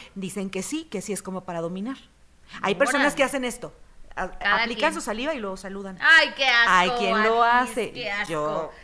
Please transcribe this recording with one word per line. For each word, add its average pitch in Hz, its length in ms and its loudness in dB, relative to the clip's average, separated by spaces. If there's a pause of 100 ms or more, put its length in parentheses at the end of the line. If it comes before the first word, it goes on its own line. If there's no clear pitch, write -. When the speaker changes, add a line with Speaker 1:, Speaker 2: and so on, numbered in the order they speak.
(160)
Speaker 1:
dicen 190 340 -8
que 190 140 -6
sí, 320 220 -8
que 185 160 -8
sí 208 100 -8
es 185 100 -6
como 185 220 -10
para 170 160 -8
dominar. 190 380 -6 (640)
Hay 202 140 0
personas 277 320 2
Speaker 2:
Órale. 285 100 -2
Speaker 1:
que 277 80 4
hacen 262 180 -2
esto, 220 300 -8 (420)
a-, 180 140 -4
Speaker 2:
Cada 208 340 0
Speaker 1:
aplican 233 160 -4
Speaker 2:
quien. 311 140 2
Speaker 1:
su 320 80 -8
saliva 254 320 -4
y 277 60 -8
luego 196 180 -8
saludan. 196 440 -12
Speaker 2:
Ay, 311 360 8
qué 277 100 0
asco, 233 240 6
Speaker 1:
Hay 180 200 6
quien 196 320 2
lo 226 200 4
Speaker 2:
Alice, 240 300 4
Speaker 1:
hace. 214 180 -4
Speaker 2:
qué 240 180 -10
asco. 202 220 -6
Speaker 1:
Yo 151 400 -4 (120)